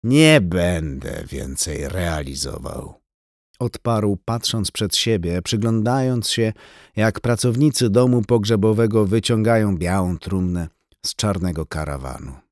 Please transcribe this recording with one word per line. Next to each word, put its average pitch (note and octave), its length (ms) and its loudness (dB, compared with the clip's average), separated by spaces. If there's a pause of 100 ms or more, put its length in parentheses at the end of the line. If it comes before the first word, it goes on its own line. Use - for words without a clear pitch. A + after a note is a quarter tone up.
„Nie D3+ 360 6
będę E2 880 -2
więcej C2+ 600 -6
realizował”, C#2+ 1040 -8 (640)
odparł, G#2+ 680 0
patrząc A2+ 460 -2
przed - 260 -2
siebie, F2+ 460 0
przyglądając A#2 880 0
się, A2 220 0 (440)
jak A2 240 2
pracownicy B2 720 2
domu B2 320 4
pogrzebowego A2 840 2
wyciągają A2 720 2
białą F2+ 400 0
trumnę F2+ 500 -2 (380)
z - 100 -6
czarnego F2+ 500 -2
karawanu. C2+ 640 -8 (200)